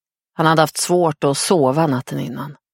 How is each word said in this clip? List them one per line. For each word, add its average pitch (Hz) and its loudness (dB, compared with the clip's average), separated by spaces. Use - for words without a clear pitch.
Han 165 -2
hade 160 4
haft 151 0
svårt 175 0
att 139 0
sova 156 2
natten 135 -4
innan. 139 -10